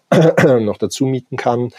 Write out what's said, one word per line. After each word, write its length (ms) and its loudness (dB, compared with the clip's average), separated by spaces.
<clears throat> 340 4
noch 180 -4
dazu 280 -4
mieten 320 -6
kann. 420 -4